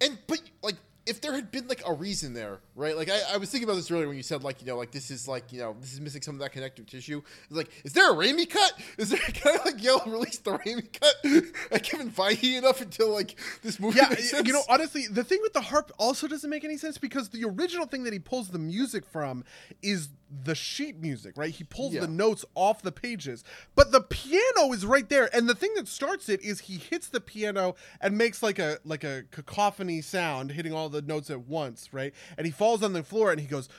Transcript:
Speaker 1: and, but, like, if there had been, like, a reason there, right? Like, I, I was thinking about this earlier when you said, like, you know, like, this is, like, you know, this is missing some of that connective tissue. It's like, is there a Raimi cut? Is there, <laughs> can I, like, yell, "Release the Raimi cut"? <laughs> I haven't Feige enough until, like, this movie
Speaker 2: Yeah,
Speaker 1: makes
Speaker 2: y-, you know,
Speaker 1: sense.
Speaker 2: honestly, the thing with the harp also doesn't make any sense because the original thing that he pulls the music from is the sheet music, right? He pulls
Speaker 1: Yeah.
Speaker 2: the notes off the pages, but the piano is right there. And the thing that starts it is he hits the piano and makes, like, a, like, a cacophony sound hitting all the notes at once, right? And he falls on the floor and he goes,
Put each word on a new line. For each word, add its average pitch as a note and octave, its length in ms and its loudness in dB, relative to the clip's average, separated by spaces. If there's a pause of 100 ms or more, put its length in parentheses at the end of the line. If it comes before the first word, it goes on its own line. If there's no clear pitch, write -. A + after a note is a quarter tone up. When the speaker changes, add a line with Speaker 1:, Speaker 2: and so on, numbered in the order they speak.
Speaker 1:
and, C4 240 0
but, D#4+ 160 -2 (200)
like, G3+ 140 -4 (300)
if A3 160 -6
there D4+ 100 -4
had C4 180 -4
been, B3+ 180 -8
like, B3+ 180 -4
a F3 80 -2
reason D#3 400 -6
there, G#2 260 -8 (160)
right? D3+ 180 -2
Like, D#3+ 140 -4
I, G3 100 2 (140)
I G3+ 60 0
was G3 100 -6
thinking A#3+ 180 -4
about G#3+ 100 0
this E3+ 140 -4
earlier E3+ 180 0
when C#3+ 100 -8
you C3 40 -10
said, C#3 220 -6
like, C3+ 160 -6
you B2 60 -12
know, B2+ 100 -4
like, A#2+ 140 -6
this C3+ 200 -10
is, B2+ 160 -10
like, B2 280 -6
you B2 40 -12
know, A2+ 220 -6
this C3 140 -14
is C#3 80 -12
missing D3 180 -10
some C#3+ 140 -10
of C#3 80 -10
that C#3 100 -8
connective C3 320 -12
tissue. C3 380 -10 (240)
It's D3 100 -10
like, D#3+ 140 -6 (120)
is C#3+ 120 -12
there F4 180 8
a - 20 8
Raimi C#4 340 2
cut? G4 260 4 (240)
Is G#3+ 100 0
there, C#4 100 0
<laughs> - 140 -2
can - 260 4
I, F4+ 60 -2
like, B3+ 180 -2
yell, B3+ 220 4
"Release A3+ 320 -4
the - 220 -6
Raimi A#3 340 -6
cut"? D4 220 6 (100)
<laughs> - 0 - (480)
I G#3+ 80 4 (100)
haven't B3+ 240 -6
Feige A3 440 2
enough C4 240 4
until, A3 280 0
like, G#3 260 -2 (260)
this A3 180 -6
movie G#3 180 2
Speaker 2:
Yeah, C4+ 120 10
Speaker 1:
makes A#3 240 0
Speaker 2:
y-, C#4+ 100 2
you B3+ 80 2
know, C#4+ 60 6
Speaker 1:
sense. C4+ 100 2
Speaker 2:
honestly, C#4 380 2
the G#3+ 180 -2
thing F#4+ 160 2
with G#4+ 140 -2
the B3+ 80 2
harp D4 360 0
also B3+ 300 0
doesn't D4 220 -8
make D4+ 140 -6
any D4+ 120 -6
sense D4+ 220 -8
because B3+ 320 -6
the A3+ 160 -8
original E4 400 -2
thing C4 160 -6
that A#3+ 100 -4
he G3+ 60 -6
pulls A3 320 -6
the F3+ 80 -6
music F#3+ 480 -4
from C3 380 -6 (360)
is F#3 300 -2 (340)
the D#3 100 -2
sheet C#4 460 -8
music, B2+ 380 -8
right? D#3 160 -4
He E3+ 100 -14
pulls B3+ 300 -8
Speaker 1:
Yeah. D3 80 -2
Speaker 2:
the F3 60 -2
notes G3 360 2 (100)
off F#3+ 280 2
the F#3 100 -4
pages, D3 520 -8 (300)
but C4+ 180 8
the C4 100 8
piano E4+ 720 4
is F#3+ 100 -4
right A#3+ 240 4
there. C4+ 260 4
And A#3 140 4
the A#3+ 60 4
thing G4+ 220 -2
that D#4 120 -4
starts F4+ 400 -4
it G3 140 0
is G#3 180 -6
he F#3+ 160 -12
hits E4 320 -6
the C4 120 -4
piano G3 560 -2 (220)
and G3+ 200 0
makes, A#3 240 2
like, G#3 160 2
a, D#3 260 0
like, D#3 200 -6
a C3+ 260 -6
cacophony F#3 720 -2
sound C#3+ 500 -2
hitting D#3+ 220 -6
all D#3 160 -4
the D3 100 -4
notes D3 300 -6
at B2+ 180 -8
once, C#3 460 -6
right? C3+ 180 -6 (240)
And D3 100 -4
he E3 40 0
falls G#3 320 4
on G#3 100 2
the E3+ 100 -2
floor G#3 280 2
and D#3 100 2
he D3 60 -6
goes, C3+ 320 -6